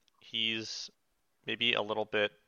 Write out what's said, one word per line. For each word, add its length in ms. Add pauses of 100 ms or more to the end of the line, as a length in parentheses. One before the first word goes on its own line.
(220)
he's 720 (560)
maybe 260
a 80
little 240
bit 260 (160)